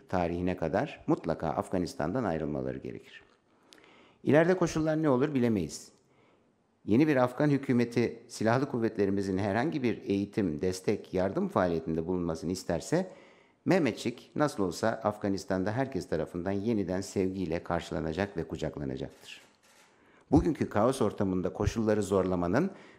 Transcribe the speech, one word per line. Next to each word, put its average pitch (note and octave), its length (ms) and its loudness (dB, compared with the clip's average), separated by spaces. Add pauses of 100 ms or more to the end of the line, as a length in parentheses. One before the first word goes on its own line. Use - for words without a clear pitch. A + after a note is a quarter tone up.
tarihine F2 480 0
kadar F#2+ 500 -2
mutlaka E2+ 420 0
Afganistan'dan F2+ 760 -2
ayrılmaları D2 540 -2
gerekir. - 460 -14 (1000)
İleride E3 340 6
koşullar D#3+ 460 0
ne D#3 60 2
olur C#3 240 2
bilemeyiz. A2+ 580 0 (920)
Yeni B2 220 4
bir D3+ 80 4
Afgan B2+ 340 2
hükümeti A#2+ 800 2
silahlı B2 420 2
kuvvetlerimizin G2+ 680 0
herhangi A#2 460 -2
bir G#2+ 200 0
eğitim, G2 580 -2
destek, F#2 520 -2
yardım F#2+ 340 0
faaliyetinde E2 600 0
bulunmasını E2+ 440 -2
isterse F#2+ 600 -2 (540)
Mehmetçik C3+ 680 0
nasıl C#3+ 280 0
olsa F#2 240 0
Afganistan'da G2+ 840 -2
herkes A#2+ 380 -4
tarafından E2+ 420 -4
yeniden G2 500 -2
sevgiyle F#2 600 -2
karşılanacak E2 760 -2
ve D#2+ 100 -4
kucaklanacaktır. C#2 920 -8 (880)
Bugünkü D#3 380 4
kaos B2 320 2
ortamında F#2 520 0
koşulları G#2+ 500 0
zorlamanın F#2 680 2 (280)